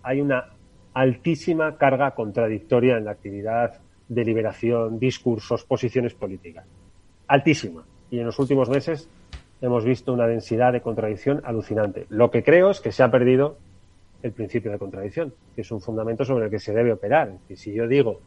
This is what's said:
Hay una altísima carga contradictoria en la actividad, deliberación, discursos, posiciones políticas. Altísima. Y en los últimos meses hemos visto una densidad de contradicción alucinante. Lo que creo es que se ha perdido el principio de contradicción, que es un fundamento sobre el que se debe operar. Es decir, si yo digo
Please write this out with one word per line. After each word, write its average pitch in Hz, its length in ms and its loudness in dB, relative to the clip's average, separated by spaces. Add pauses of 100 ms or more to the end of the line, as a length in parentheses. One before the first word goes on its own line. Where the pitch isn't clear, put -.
Hay 135 180 -2
una 135 240 0 (480)
altísima 156 840 0
carga 135 340 2
contradictoria 117 840 0
en 107 80 -4
la 104 60 -8
actividad, 110 680 -6 (280)
deliberación, 113 920 -2
discursos, 120 640 -2
posiciones 120 500 -2
políticas. 87 520 -12 (640)
Altísima. 139 560 2 (260)
Y 120 100 -4
en 117 60 -4
los 113 140 -4
últimos 131 300 2
meses 147 380 -2 (540)
hemos 123 240 0
visto 127 280 -2
una 120 120 2
densidad 117 480 2
de 120 80 -2
contradicción 110 600 -2
alucinante. 110 680 -4
Lo 117 220 4
que 117 120 0
creo 180 280 6
es 190 80 -4
que - 120 -6
se 135 120 2
ha 120 80 4
perdido 127 460 4 (680)
el 117 80 -6
principio 110 400 -6
de 101 80 -8
contradicción, 101 540 -8 (220)
que 117 60 -8
es - 100 -12
un 107 100 -8
fundamento 113 440 -4
sobre 120 200 0
el 101 60 -4
que 107 80 -4
se 104 140 -6
debe 117 200 4
operar. 123 360 0
Es 92 120 -16
decir, - 160 -18
si 104 160 -12
yo 117 140 -2
digo 120 400 2